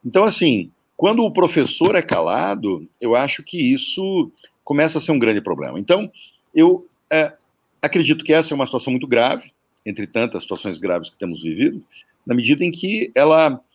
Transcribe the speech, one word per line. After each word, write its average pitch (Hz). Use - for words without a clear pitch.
Então, 185
assim, 135
quando 226
o 214
professor 170
é 175
calado, 98
eu 117
acho 135
que -
isso 160
começa 156
a -
ser 170
um 143
grande 107
problema. 76
Então, 185
eu, 175
é, 151
acredito 151
que 156
essa 160
é 147
uma 135
situação 131
muito 127
grave, 120
entre 104
tantas 113
situações 90
graves 87
que -
temos 85
vivido, 95
na 120
medida 135
em 170
que 208
ela 151